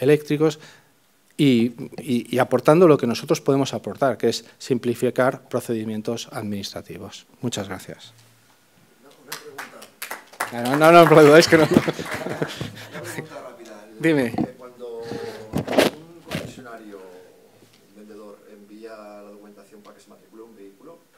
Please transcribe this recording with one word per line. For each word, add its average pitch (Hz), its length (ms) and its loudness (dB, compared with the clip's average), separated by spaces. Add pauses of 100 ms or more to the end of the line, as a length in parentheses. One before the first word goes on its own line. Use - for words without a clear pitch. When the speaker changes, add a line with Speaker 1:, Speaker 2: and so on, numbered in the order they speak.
Speaker 1:
eléctricos 147 580 0 (800)
y, 123 340 4 (300)
y, 120 340 -4
y - 20 -2
aportando 151 480 4
lo 147 120 6
que 127 80 -4
nosotros 143 340 -2
podemos 139 320 -2
aportar, 110 460 -4
que 120 100 0
es - 160 -4 (140)
simplificar 127 920 -4
procedimientos 113 840 -6
administrativos. 101 920 -12 (140)
Muchas 110 280 -8
gracias. - 440 -16 (880)
Speaker 2:
Una, 139 100 -20 (120)
una 135 80 -20
pregunta. - 340 -18 (880)
Speaker 1:
No, 120 240 -4
no, 156 160 6
no, 170 120 12
no, 160 40 4
perdón, 156 300 10
es 170 100 6
que 165 80 4
no. 156 80 6
Speaker 2:
Una - 160 4
pregunta - 1600 -10
rápida. - 460 -20 (140)
Speaker 1:
Dime. 147 260 0
Speaker 2:
Eh, - 320 -6
cuando 120 400 -16
un - 1300 -8
concesionario, 113 720 -16
un - 960 -20
vendedor, 107 420 -20 (140)
envía 107 440 -20
la 104 260 -20
documentación 104 580 -20
para 101 160 -20
que - 60 -20
se 104 80 -20
matricule 110 320 -20
un 113 140 -20
vehículo, 98 420 -20 (200)